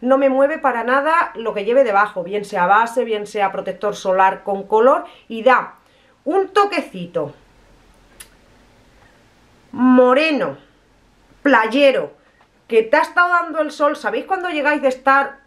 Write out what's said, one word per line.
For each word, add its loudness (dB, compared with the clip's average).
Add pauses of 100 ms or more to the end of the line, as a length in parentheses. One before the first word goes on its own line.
no 2
me 2
mueve 0
para -2
nada 0
lo -8
que -6
lleve 4
debajo, 0
bien -6
sea -2
base, 2
bien -4
sea -2
protector -6
solar 0
con -4
color, 4 (220)
y -10
da 2 (480)
un -2
toquecito -4 (2500)
moreno, 2 (840)
playero, 2 (560)
que 0
te 0
ha 2
estado 0
dando -2
el -4
sol. -2
¿Sabéis -6
cuando -4
llegáis -2
de 2
estar 0